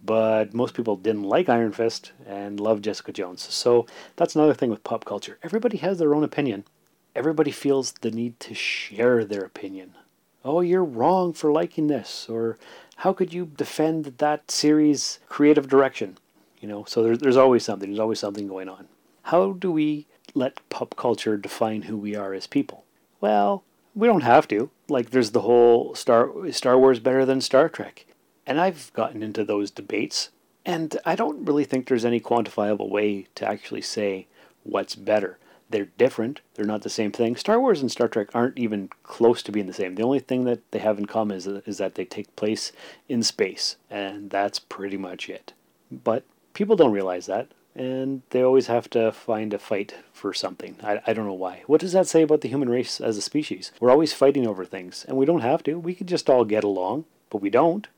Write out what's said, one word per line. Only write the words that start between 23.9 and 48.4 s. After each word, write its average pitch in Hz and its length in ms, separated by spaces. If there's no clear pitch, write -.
we 220 140
don't 196 140
have 123 260
to. 107 240
Like, 123 220
there's 123 180
the 113 120
whole 120 520
Star, 123 380
Star 127 280
Wars 131 200
better 131 240
than 131 160
Star 139 300
Trek. - 380
And 139 120
I've 175 340
gotten 107 280
into 110 220
those 101 260
debates, - 640
and 160 400
I 170 100
don't 233 300
really 147 180
think 131 240
there's 117 160
any 120 160
quantifiable 104 720
way 101 460
to 104 120
actually 104 360
say 98 420
what's 101 320
better. 101 420
They're 101 280
different. 120 440
They're 107 100
not 107 160
the - 80
same 107 220
thing. 120 240
Star 226 260
Wars 208 200
and 123 100
Star 120 160
Trek 107 260
aren't 120 240
even 104 320
close - 400
to - 80
being 101 160
the 90 60
same. 92 220
The 107 80
only 131 160
thing 127 260
that 120 140
they 107 80
have 107 180
in 101 80
common 107 320
is, 90 100
is 98 300
that 95 180
they 95 80
take - 320
place 107 360
in 117 140
space, - 560
and 101 400
that's 101 280
pretty 98 380
much 92 320
it. - 240
But 127 340
people 208 220
don't 151 160
realize 92 360
that, 107 220
and 131 580
they 127 100